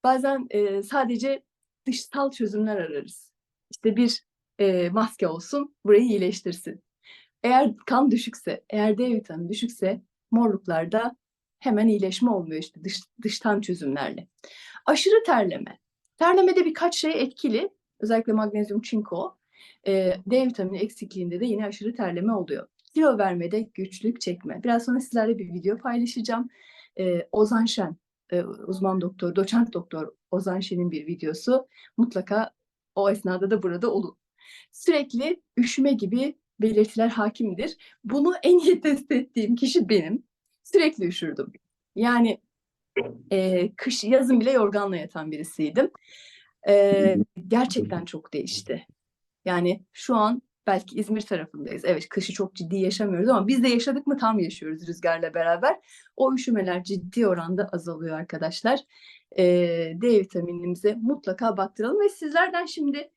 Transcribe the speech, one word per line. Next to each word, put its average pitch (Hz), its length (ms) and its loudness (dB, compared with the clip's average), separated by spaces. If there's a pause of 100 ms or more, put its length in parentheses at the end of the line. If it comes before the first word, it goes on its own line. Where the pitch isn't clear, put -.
Bazen, 262 460 2
e, 202 320 0
sadece 240 600 -2 (440)
dışsal 269 440 -4
çözümler 214 460 -2
ararız. 160 560 -10 (380)
İşte 214 260 0
bir, 233 280 2 (340)
e, 185 300 2
maske 214 400 0
olsun, 285 460 -6 (100)
burayı 208 200 8
iyileştirsin. 185 800 -4 (600)
Eğer 247 340 4 (100)
kan 262 240 4
düşükse, - 600 -4
eğer 214 280 0
D 247 80 0
vitamini 175 420 -4
düşükse 208 520 -4 (300)
morluklarda 214 880 0 (420)
hemen 220 300 2
iyileşme 208 420 2
olmuyor 165 300 -4
işte 165 240 -16
dış-, - 380 -10
dıştan 214 380 -2
çözümlerle. 143 680 -6 (580)
Aşırı 392 400 6
terleme. 220 520 0 (380)
Terlemede 359 480 6
birkaç 339 320 0
şey 320 260 -2
etkili. 269 480 -2 (300)
Özellikle 226 320 0
magnezyum, 208 480 0
çinko. 208 560 -6 (500)
E, 190 280 2 (120)
D 254 200 2
vitamini 196 320 -4
eksikliğinde 185 640 -6
de 233 60 -2
yine 214 200 -2
aşırı 202 280 -8
terleme 190 380 -2
oluyor. 165 360 -6 (260)
Kilo 285 240 4
vermede 180 420 -2
güçlük 214 600 -6
çekme. 180 440 -8
Biraz 233 200 0
sonra 254 160 0
sizlerle 226 380 0
bir 175 160 -10
video 190 240 -2
paylaşacağım. 240 680 -4 (500)
E, 180 340 -2
Ozan 214 320 4
Şen, 180 320 -4 (340)
e, 175 120 0
uzman 190 580 -2
doktor, 180 360 -4
doçent 226 360 2
doktor 160 400 -8 (180)
Ozan 190 300 -2
Şen'in 175 300 -2
bir 151 160 -8
videosu. 175 600 -2 (300)
Mutlaka 214 540 0 (440)
o 196 160 2
esnada 190 400 -2
da 208 120 2
burada 180 280 -2
olun. - 260 -4 (560)
Sürekli 285 680 0 (140)
üşüme 262 360 2
gibi 240 420 -2 (260)
belirtiler 220 480 2
hakimdir. 220 680 -4 (280)
Bunu 285 380 0
en 359 160 8
iyi 339 220 4
test 294 320 0
ettiğim 240 440 0
kişi 254 320 2
benim. 190 340 0 (420)
Sürekli 311 420 2
üşürdüm. 165 460 -6 (440)
Yani, 233 420 2 (960)
e, 185 440 2
kış, - 280 -4
yazın 254 360 6
bile 233 100 2
yorganla 202 460 2
yatan 156 340 -8
birisiydim. 185 600 -2 (800)
E, 196 480 6 (320)
gerçekten 220 560 0
çok - 280 -14
değişti. - 540 -8 (580)
Yani 180 380 0 (100)
şu - 220 -4
an 226 280 2 (240)
belki 190 300 -2
İzmir 214 240 -2
tarafındayız. 160 640 -8
Evet, 175 240 0
kışı 196 240 -6
çok 196 220 -6
ciddi 180 220 -6
yaşamıyoruz 190 520 0
ama 208 200 2
biz 254 140 2
de 254 60 4
yaşadık 247 380 0
mı 277 120 0
tam 220 200 0
yaşıyoruz 160 500 -6
rüzgarla 165 460 -2
beraber. 170 420 2 (400)
O 262 180 2
üşümeler 190 500 -2
ciddi 190 420 -2
oranda 180 420 -2
azalıyor 165 500 -8
arkadaşlar. 170 600 -2 (580)
E, 185 60 6 (500)
D 208 140 0
vitaminimize 180 840 0
mutlaka 226 600 -2
baktıralım 214 440 -2
ve 403 80 4
sizlerden 339 580 0
şimdi 294 500 -4